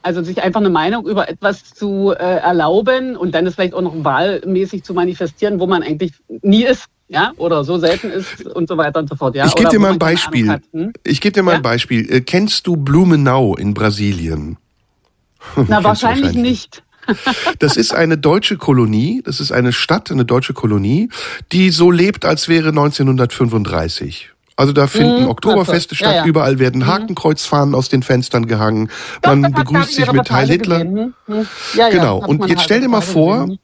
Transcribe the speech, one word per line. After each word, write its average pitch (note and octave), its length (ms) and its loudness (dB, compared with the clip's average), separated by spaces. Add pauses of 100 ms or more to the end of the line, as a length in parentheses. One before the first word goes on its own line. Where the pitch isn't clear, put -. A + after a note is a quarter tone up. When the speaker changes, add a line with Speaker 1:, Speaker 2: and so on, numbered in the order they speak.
Speaker 1:
Also F3+ 200 -4
sich F3+ 200 -6
einfach F#3 180 0
eine G3+ 80 2
Meinung F3+ 380 -2
über F#3+ 240 -2
etwas G3 420 -4
zu, G3 400 -2
äh, - 100 -4
erlauben F#3 920 0
und E3+ 180 -4
dann E3 120 0
es F3 80 -4
vielleicht F3+ 180 -2
auch F#3 80 -6
noch E3+ 140 -4 (100)
wahlmäßig F#3 800 -2
zu - 80 -12
manifestieren, F3+ 680 -2
wo F#3 60 0
man F3+ 160 0
eigentlich D#3 300 -4 (300)
nie G#3 220 4
ist, B3+ 200 0 (240)
ja, F3+ 300 -2
oder E3 260 0
so E3+ 140 -2
selten F3 320 0
ist - 360 -10
und E3+ 220 -6
so F3 80 -4
weiter D3+ 240 -2
und C#3+ 80 -6
so D3 80 -8
fort, C3 180 -2
ja. C#3 120 0
Speaker 2:
Ich D3 80 2
gebe A3+ 140 4
Speaker 1:
Oder - 20 4
Speaker 2:
dir A3 80 4
Speaker 1:
wo G#3 40 6
Speaker 2:
mal G3 100 4
ein F3+ 60 0
Speaker 1:
man - 20 -
keine E3 180 2
Ahnung - 140 -6
Speaker 2:
Beispiel. A#2 180 2
Speaker 1:
hat, C#3+ 120 -2 (100)
hm? F3+ 200 -6 (120)
Speaker 2:
Ich - 180 -2
gebe G#3 100 0
dir G3 100 2
mal F3+ 100 2
Speaker 1:
Ja? E3 60 2
Speaker 2:
ein C#3+ 40 -4
Beispiel. A#2+ 500 -2
Äh, B2+ 80 4
kennst F#3+ 460 -2
du F3 100 0
Blumenau C#3 800 4
in G#2 160 -2
Brasilien? F#2+ 840 -2 (420)
<laughs> - 560 -16
Speaker 1:
Na, C#3+ 80 2
Speaker 2:
Kennst G2+ 60 -2
du G#3 140 2
Speaker 1:
wahrscheinlich A#3 400 2
Speaker 2:
wahrscheinlich C4+ 180 0
Speaker 1:
nicht. - 400 -4 (240)
<laughs> B3+ 520 -2
Speaker 2:
Das - 180 2
ist - 180 0
eine E3 240 2
deutsche E3 400 2
Kolonie, B2+ 680 2
das - 160 -8
ist D3 120 -6
eine B2 200 2
Stadt, - 380 -2
eine C3+ 160 2
deutsche B2+ 280 0
Kolonie, A2 540 0 (440)
die F#3 180 4
so E3+ 200 4
lebt, F3+ 360 2
als D#3 220 -2
wäre D#3+ 240 2 (680)
neunzehnhundertfünfunddreißig. F2+ 920 -2 (260)
Also C#3 160 2
da C#3 140 4
finden A#3+ 380 2
Speaker 1:
Mhm, C4 40 0
Speaker 2:
Oktoberfeste F3+ 680 0
Speaker 1:
ach - 40 -6
so. - 60 -4
Speaker 2:
statt, G#3+ 100 2
Speaker 1:
Ja, F3 60 2
ja. D#3 60 0
Speaker 2:
überall D3 340 2
werden B2+ 220 0
Speaker 1:
Mhm. B2 40 2
Speaker 2:
Hakenkreuzfahnen D#3 880 0
aus B2+ 140 0
den C3 160 0
Fenstern B2 420 0
gehangen, G#2+ 420 0 (320)
Speaker 1:
Doch, - 100 4
Speaker 2:
man C#3 120 4
Speaker 1:
das C#3 100 2
hab C3+ 140 -2
Speaker 2:
begrüßt E3+ 240 0
Speaker 1:
ich - 80 -4
in - 60 2
Speaker 2:
sich - 0 -
Speaker 1:
der - 100 0
Speaker 2:
mit C3 160 2
Heil C#3 160 2
Speaker 1:
Reportage C#3 60 2
Speaker 2:
Hitler. F3 320 0
Speaker 1:
gesehen, G#3+ 300 -4 (120)
hm? G#3 120 -8
Hm. G#3+ 80 -2 (280)
Ja, A3+ 140 4
ja, - 20 4
Speaker 2:
Genau, D#3 320 2
Speaker 1:
hab G3 60 -6
Speaker 2:
und D3+ 100 2
Speaker 1:
man F#3+ 100 -2
Speaker 2:
jetzt E3+ 100 2
Speaker 1:
eine F3 60 0
Speaker 2:
stell A3 160 2
dir C4 80 -2
mal A3+ 100 2
Speaker 1:
Reportage F#3+ 140 -4
Speaker 2:
vor, F3 280 2
Speaker 1:
gesehen, A3+ 100 -4
hm? F#3+ 140 -10